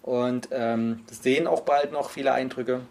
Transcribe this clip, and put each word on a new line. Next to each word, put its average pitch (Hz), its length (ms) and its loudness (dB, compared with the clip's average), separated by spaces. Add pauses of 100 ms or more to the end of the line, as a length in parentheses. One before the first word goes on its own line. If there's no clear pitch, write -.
Und, 123 500 -2
ähm, 113 500 0 (100)
sehen 139 360 2
auch 165 140 2
bald 143 300 2
noch 147 200 -4
viele 139 200 0
Eindrücke. 127 480 0 (120)